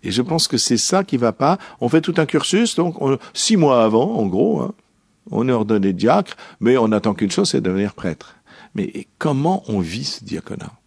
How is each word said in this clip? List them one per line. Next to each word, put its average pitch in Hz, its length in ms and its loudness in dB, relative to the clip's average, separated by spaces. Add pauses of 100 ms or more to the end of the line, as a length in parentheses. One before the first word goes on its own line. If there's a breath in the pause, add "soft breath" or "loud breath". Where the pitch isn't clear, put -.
Et 95 40 -6
je 104 100 -2
pense 160 280 -2
que 123 100 -2
c'est 120 180 0
ça 185 260 0
qui 165 140 -4
va 117 160 2
pas. 151 240 2 (240 loud breath)
On 120 80 -2
fait 156 140 4
tout 165 160 -4
un 160 80 2
cursus, 196 480 0
donc 170 260 -2
on, 135 180 0 (140 loud breath)
six - 240 0
mois 139 260 6
avant, 113 340 2
en 107 100 0
gros, 117 340 0
hein, 208 140 -6 (560)
on 113 180 -2
est 131 40 2
ordonné 104 420 2
diacre, 131 420 0 (240 loud breath)
mais 120 160 4
on 113 120 2
n'attend 107 260 0
qu'une 98 160 -2
chose, 196 180 0
c'est - 140 -2
devenir 95 320 -2
prêtre. - 420 -10 (380 loud breath)
Mais - 320 -6 (120)
comment 151 480 -2
on 104 140 -2
vit 92 240 -6
ce - 180 -12
diaconat ? - 520 -12 (120)